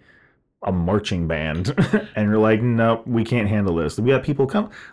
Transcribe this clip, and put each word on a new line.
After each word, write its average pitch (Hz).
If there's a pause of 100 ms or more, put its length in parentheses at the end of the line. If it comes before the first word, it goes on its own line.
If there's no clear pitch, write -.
(640)
a -
marching 92
band, 80
<laughs> -
and 107
you're 107
like, 107
"Nope, 113
we 113
can't 113
handle 101
this." 82
We 120
got 131
people 139
come, 208 (220)